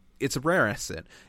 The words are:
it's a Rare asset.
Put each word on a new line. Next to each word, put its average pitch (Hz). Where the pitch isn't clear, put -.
it's 135
a 127
Rare 156
asset. -